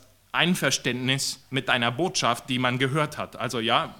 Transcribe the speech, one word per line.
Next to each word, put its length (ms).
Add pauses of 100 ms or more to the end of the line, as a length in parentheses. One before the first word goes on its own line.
(320)
Einverständnis 1200
mit 200
einer 220
Botschaft, 580
die 100
man 180
gehört 400
hat. 180
Also 240
ja, 400